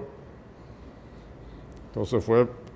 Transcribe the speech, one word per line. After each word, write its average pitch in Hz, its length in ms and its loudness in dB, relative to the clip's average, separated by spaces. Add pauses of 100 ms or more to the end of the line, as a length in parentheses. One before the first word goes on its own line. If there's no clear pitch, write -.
(1900)
Entonces 107 380 0
fue 117 220 8 (300)